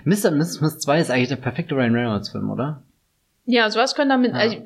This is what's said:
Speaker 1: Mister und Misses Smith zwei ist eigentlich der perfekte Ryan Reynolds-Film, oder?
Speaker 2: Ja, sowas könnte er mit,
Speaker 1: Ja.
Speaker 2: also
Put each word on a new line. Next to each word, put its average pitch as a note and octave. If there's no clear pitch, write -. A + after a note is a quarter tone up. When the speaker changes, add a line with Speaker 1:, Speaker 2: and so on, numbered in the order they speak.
Speaker 1:
Mister G3+
und D3
Misses E3
Smith D3+
zwei D3
ist D#3+
eigentlich B2
der B2+
perfekte C3+
Ryan A#2+
Reynolds-Film, G#2
oder? C3
Speaker 2:
Ja, A#3
sowas A#3
könnte C#4
er C4
mit, B3
Speaker 1:
Ja. B3
Speaker 2:
also G#3